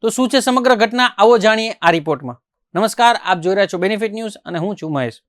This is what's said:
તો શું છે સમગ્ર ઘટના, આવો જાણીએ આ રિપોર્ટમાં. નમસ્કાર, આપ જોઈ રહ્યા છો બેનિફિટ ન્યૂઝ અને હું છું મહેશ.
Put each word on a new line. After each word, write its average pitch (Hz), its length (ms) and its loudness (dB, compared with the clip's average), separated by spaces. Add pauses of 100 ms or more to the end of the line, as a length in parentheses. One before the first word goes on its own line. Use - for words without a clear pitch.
તો 226 80 -2
શું 254 200 -2
છે 262 120 2
સમગ્ર 247 340 2
ઘટના, 233 320 0 (120)
આવો 226 200 6
જાણીએ 220 320 0
આ 170 200 0
રિપોર્ટમાં. 147 520 -4 (320)
નમસ્કાર, 226 500 2
આપ 180 160 -2
જોઈ 180 140 0
રહ્યા 196 120 0
છો 180 120 -6
બેનિફિટ 202 360 -4
ન્યૂઝ 220 180 -8 (120)
અને 170 140 -8
હું 190 240 -4
છું 156 100 -6
મહેશ. 127 200 -4 (160)